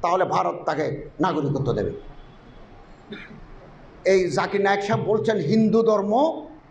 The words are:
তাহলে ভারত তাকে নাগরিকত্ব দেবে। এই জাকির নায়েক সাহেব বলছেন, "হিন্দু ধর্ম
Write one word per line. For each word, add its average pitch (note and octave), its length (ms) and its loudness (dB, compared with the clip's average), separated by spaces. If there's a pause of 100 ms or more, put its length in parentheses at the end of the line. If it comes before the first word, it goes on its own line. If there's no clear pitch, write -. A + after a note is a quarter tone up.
তাহলে F3+ 240 2
ভারত E3+ 300 0 (100)
তাকে D3+ 440 -4 (100)
নাগরিকত্ব D3 540 0
দেবে। G2+ 180 -2 (2250)
এই F#3 260 4
জাকির F#3 300 0
নায়েক G3+ 220 2
সাহেব A3 220 -2
বলছেন, G#3+ 320 0
"হিন্দু G#3+ 460 4
ধর্ম A3+ 640 2 (260)